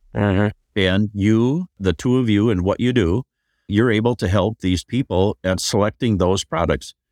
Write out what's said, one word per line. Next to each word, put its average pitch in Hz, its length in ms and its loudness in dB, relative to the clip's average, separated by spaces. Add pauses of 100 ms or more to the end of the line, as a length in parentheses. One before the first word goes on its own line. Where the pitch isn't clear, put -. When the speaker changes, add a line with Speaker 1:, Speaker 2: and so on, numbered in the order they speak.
(140)
Speaker 1:
Mm-hmm. 104 340 2 (300)
Speaker 2:
And 95 360 0
you, 113 540 0 (120)
the 92 140 0
two 127 240 0
of 127 100 0
you 104 220 2
and 92 100 0
what 92 180 0
you 123 140 0
do, 107 300 0 (460)
you're 110 220 2
able 113 260 0
to 104 120 -4
help 98 300 0
these 92 260 -2
people 104 580 -2
at 92 180 -2
selecting 107 580 0
those 92 260 0
products. - 480 -4 (200)